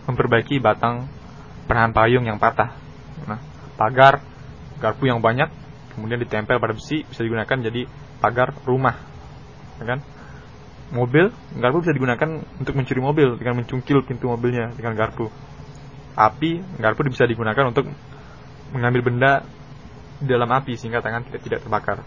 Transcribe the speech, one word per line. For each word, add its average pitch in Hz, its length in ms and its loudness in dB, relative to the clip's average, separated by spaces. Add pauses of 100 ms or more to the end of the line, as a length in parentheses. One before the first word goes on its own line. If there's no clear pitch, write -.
memperbaiki 120 560 2
batang 120 480 0 (560)
penahan 117 240 4
payung 117 320 6
yang 107 160 -2
patah. 113 360 2 (520)
Nah, 107 120 -8 (360)
pagar, 131 480 6 (560)
garpu 113 320 0
yang 117 80 0
banyak, 120 320 2 (440)
kemudian 113 260 -4
ditempel 113 380 0
pada 113 120 0
besi, 147 320 -4
bisa - 200 -6
digunakan 113 360 -2
jadi 120 280 -4 (360)
pagar 127 400 2
rumah. 127 320 2 (880)
Ya 117 120 -2
kan? 143 40 -4 (960)
Mobil, 135 380 4 (260)
garpu 131 240 2
bisa 170 80 0
digunakan 139 540 0 (160)
untuk 135 160 -4
mencuri 127 260 -2
mobil 147 320 4
dengan 123 240 -2
mencungkil 127 480 0
pintu 123 240 -4
mobilnya 120 400 -2
dengan 117 240 -6
garpu. 110 320 0 (880)
Api, 165 640 2
garpu 110 320 2
bisa 123 160 4
digunakan 113 400 0
untuk 123 220 -2 (840)
mengambil 123 300 2 (100)
benda 127 200 4 (920)
di 131 80 0
dalam 123 160 4
api 123 320 0
sehingga 117 240 -4
tangan 113 240 -4
tidak, - 160 -10
tidak 110 240 -4
terbakar. 107 400 -2